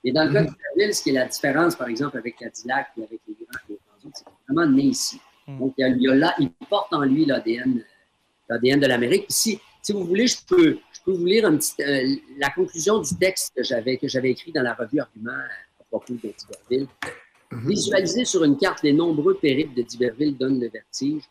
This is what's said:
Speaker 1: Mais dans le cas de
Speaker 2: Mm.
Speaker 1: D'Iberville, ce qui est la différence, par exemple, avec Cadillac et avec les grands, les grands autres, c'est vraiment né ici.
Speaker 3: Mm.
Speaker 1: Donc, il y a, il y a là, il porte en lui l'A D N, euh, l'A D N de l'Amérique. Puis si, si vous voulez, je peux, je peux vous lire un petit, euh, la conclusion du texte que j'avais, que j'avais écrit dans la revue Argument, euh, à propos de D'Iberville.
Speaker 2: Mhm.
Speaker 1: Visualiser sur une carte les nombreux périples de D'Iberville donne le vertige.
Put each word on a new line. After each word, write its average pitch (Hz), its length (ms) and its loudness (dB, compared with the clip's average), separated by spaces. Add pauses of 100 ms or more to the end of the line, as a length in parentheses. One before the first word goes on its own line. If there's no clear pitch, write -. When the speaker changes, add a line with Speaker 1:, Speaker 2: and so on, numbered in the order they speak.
Speaker 1:
Mais 127 80 0
dans 156 140 2
le 139 60 0
cas 208 100 4
de 147 60 2
Speaker 2:
Mm. - 40 -8
Speaker 1:
D'Iberville, 202 420 0
ce - 80 -4
qui - 80 -2
est - 40 2
la 127 100 2
différence, 151 500 0
par 123 140 -8
exemple, 131 300 -4
avec 117 180 -10
Cadillac 120 520 -6 (100)
et 113 60 -10
avec 113 220 -16
les 107 80 -14
grands, - 340 -16
les 104 80 -14
grands - 320 -20
autres, - 100 -20
c'est - 360 -8
vraiment 160 160 4
né 135 120 6
ici. - 360 0 (300)
Speaker 3:
Mm. 139 100 -14
Speaker 1:
Donc, 131 200 -2
il - 20 -2
y 127 40 2
a, 127 40 2
il 123 140 2
y 131 60 4
a 131 60 4
là, 160 240 4
il 139 120 2 (180)
porte - 240 -2
en 151 100 0
lui 143 220 4
l'A 135 160 0
D 113 140 -2
N, 127 240 -2
euh, 113 40 -6 (680)
l'A 117 80 -2
D 123 100 4
N 139 120 6
de 139 60 4
l'Amérique. 127 400 2
Puis - 80 -6
si, 214 260 0 (220)
si 208 120 -4
vous 196 100 -4
voulez, 196 220 2
je - 100 0 (100)
peux, 170 320 6 (140)
je - 120 -20
peux 190 80 0
vous 175 140 -2
lire 214 200 4
un 156 100 4
petit, - 240 -2
euh, 139 340 0 (240)
la 139 120 0
conclusion 185 500 0
du 175 160 -4
texte 185 400 0
que 127 80 -2
j'avais, 123 320 -2
que 143 100 -6
j'avais 131 240 0
écrit 143 220 -6
dans 151 100 0
la 117 120 -2
revue 123 260 -4
Argument, 113 320 -10
euh, 131 480 -14
à - 100 -20
propos 113 220 -8
de 120 80 -8
D'Iberville. - 680 -6 (640)
Speaker 2:
Mhm. 120 160 -8
Speaker 1:
Visualiser 190 600 0
sur 170 180 2
une 143 140 4
carte 185 240 0
les 147 100 4
nombreux 165 420 2
périples 143 400 0
de 123 80 -2
D'Iberville 123 540 -2
donne 131 240 0
le 117 80 -4
vertige. 139 640 -6